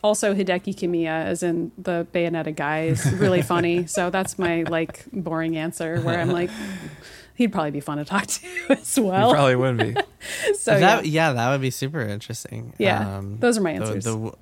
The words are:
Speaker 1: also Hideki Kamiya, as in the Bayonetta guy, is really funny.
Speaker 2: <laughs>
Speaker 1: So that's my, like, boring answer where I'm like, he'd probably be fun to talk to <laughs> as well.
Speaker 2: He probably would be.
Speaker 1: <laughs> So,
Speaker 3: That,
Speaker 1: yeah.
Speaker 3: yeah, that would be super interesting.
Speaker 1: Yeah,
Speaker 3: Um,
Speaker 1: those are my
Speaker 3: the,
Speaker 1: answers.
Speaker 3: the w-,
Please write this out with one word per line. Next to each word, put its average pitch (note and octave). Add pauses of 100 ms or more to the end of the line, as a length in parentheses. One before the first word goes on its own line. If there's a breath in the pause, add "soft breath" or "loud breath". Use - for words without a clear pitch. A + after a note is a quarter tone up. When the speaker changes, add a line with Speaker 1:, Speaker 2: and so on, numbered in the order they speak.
Speaker 1:
also G#3
Hideki F#3
Kamiya, E3
as F3
in E3+
the F3
Bayonetta E3
guy, D#3
is D3+
really F#3
funny. F3
Speaker 2:
<laughs> -
Speaker 1:
So F3+
that's F#3+
my, E3+
like, D#3+
boring E3
answer E3
where E3+
I'm E3+
like, F3 (880 loud breath)
he'd A#3
probably D#3
be C#3+
fun D3
to D3
talk G3
to - (100)
<laughs> F4
as -
well. G3+
Speaker 2:
He -
probably C#3
would B2+
be. A2+
Speaker 1:
<laughs> - (500 loud breath)
So, A3
Speaker 3:
That, G3+
Speaker 1:
yeah. D#3+
Speaker 3:
yeah, C#3
that A#2+
would C#3
be C3
super C#3+
interesting. A2+
Speaker 1:
Yeah, G#2
Speaker 3:
Um, G2
Speaker 1:
those A#3+
are G#3+
my E3
Speaker 3:
the, -
Speaker 1:
answers. G2
Speaker 3:
the A2+
w-, A2